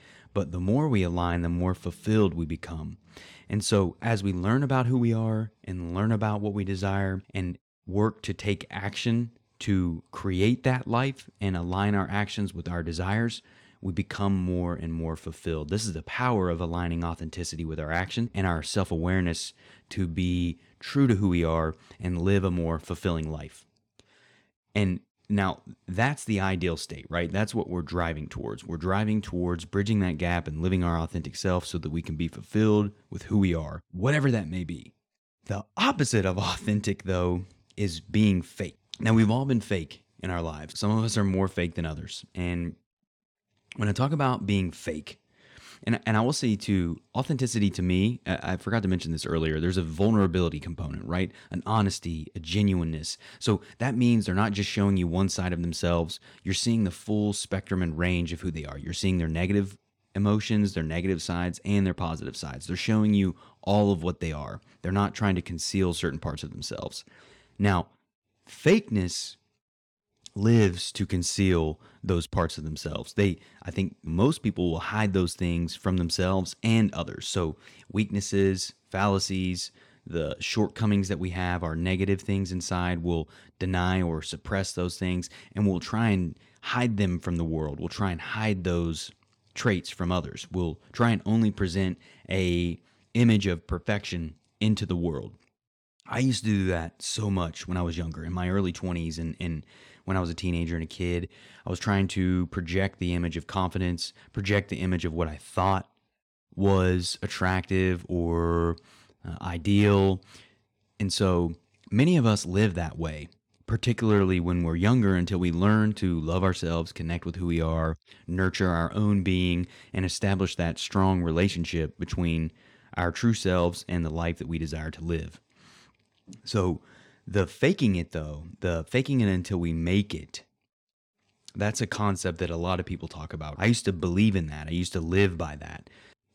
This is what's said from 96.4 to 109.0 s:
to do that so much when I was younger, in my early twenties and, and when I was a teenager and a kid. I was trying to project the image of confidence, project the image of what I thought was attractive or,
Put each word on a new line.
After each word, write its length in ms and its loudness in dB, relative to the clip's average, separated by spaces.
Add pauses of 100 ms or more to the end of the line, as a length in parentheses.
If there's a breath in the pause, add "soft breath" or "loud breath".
to 80 0
do 160 4
that 340 -2
so 300 -4
much 360 -2
when 100 -2
I 40 0
was 160 -2
younger, 260 -6
in 100 -6
my 180 -2
early 200 2
twenties 460 -4
and, 220 -6
and 260 -6 (380 loud breath)
when 120 -2
I 40 2
was 100 0
a 60 -4
teenager 400 -2
and 80 -2
a 40 -8
kid. 420 -4 (360 loud breath)
I 60 -6
was 80 -4
trying 300 2
to 380 2
project 520 -2
the 160 -2
image 220 -2
of 100 -10
confidence, 640 -2 (180 loud breath)
project 380 0
the 120 -6
image 220 0
of 100 -4
what 140 -2
I 100 -10
thought 520 0 (640)
was 680 4
attractive 840 0
or, 680 2 (520 loud breath)